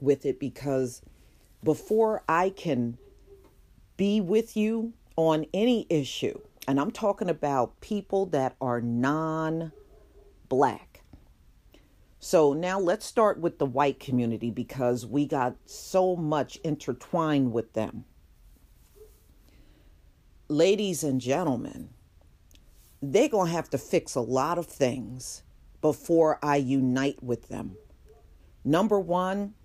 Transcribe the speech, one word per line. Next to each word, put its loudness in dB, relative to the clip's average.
with 2
it, -2
because -4
before 0
I 4
can -2
be 2
with 0
you 0
on 2
any 2
issue, -2
and 2
I'm 0
talking -2
about 0
people -2
that -2
are -2
non-Black. -2
So 4
now -2
let's -2
start 2
with -4
the 0
white 0
community, -2
because -2
we 0
got -2
so 0
much -2
intertwined -2
with -4
them. -6
Ladies 2
and 0
gentlemen, -2
they're 2
gonna 2
have -2
to -2
fix -2
a 0
lot 0
of -6
things -4
before 2
I 2
unite 0
with -6
them. -10
Number 2
one, -2